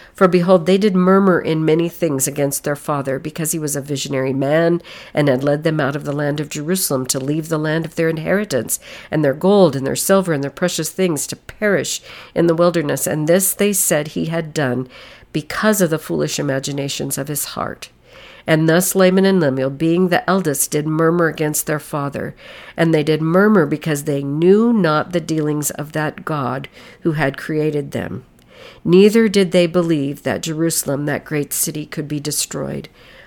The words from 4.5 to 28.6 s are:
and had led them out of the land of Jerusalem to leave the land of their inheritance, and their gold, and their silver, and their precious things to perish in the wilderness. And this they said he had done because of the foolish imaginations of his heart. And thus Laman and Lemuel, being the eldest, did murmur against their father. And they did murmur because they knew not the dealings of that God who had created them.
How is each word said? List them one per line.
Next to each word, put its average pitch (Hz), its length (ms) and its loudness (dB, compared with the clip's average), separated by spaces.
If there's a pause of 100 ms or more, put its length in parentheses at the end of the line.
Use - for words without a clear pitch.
and 147 160 2
had 131 160 2
led 147 180 0
them 156 180 0
out 139 140 -2
of 147 100 -8
the 147 80 -4
land 147 280 -2
of 151 80 -6
Jerusalem 151 580 -4
to 131 140 -4
leave 156 280 -4
the 160 100 -2
land 156 260 -2
of 160 120 -12
their 165 120 0
inheritance, 160 720 -2 (300)
and 156 120 0
their 139 120 2
gold, 185 420 4
and 135 100 -4
their - 100 -4
silver, 190 360 2
and 139 100 -2
their 139 80 -4
precious 170 400 -4
things 175 360 -2
to - 100 -10
perish - 640 -2 (340)
in 170 120 2
the 170 80 4
wilderness. 165 520 0
And 151 220 -2
this 190 240 2
they 202 200 0
said 156 360 0
he 165 180 -6
had 160 280 -6
done 127 340 -2 (440)
because 208 480 0
of 165 100 2
the 156 80 0
foolish 151 400 -4
imaginations 139 800 -4
of 143 100 -6
his 147 180 -6
heart. - 440 -10 (560)
And 160 220 4
thus 175 260 2
Laman 190 300 6
and 190 160 4
Lemuel, 135 300 2
being 165 380 2
the 170 200 0
eldest, 175 420 0
did 151 160 -2
murmur 160 420 2
against 151 380 -4
their 151 120 -2
father. 143 580 -8 (400)
And 165 160 2
they 151 100 4
did 156 200 0
murmur 185 420 6
because 147 400 -2
they 143 180 -2
knew 180 480 4
not 175 420 0
the 175 80 0
dealings 151 500 -2
of 147 220 -10
that 156 340 -6
God 139 420 -4 (320)
who 165 120 0
had 143 260 -2
created 151 540 -4
them. - 340 -8 (580)